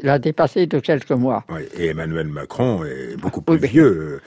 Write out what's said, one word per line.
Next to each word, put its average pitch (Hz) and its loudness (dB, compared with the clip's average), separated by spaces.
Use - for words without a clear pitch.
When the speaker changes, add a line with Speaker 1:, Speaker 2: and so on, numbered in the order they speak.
Speaker 1:
l'a 139 2
dépassé 156 2
de 151 0
quelques 147 0
mois. 123 0
Speaker 2:
Oui, 80 -10
et 85 0
Emmanuel 80 -4
Macron 87 -4
est 65 -10
beaucoup - -6
Speaker 1:
Oui, 165 4
Speaker 2:
plus 147 0
Speaker 1:
mais 131 2
Speaker 2:
vieux, 156 8
euh, 78 0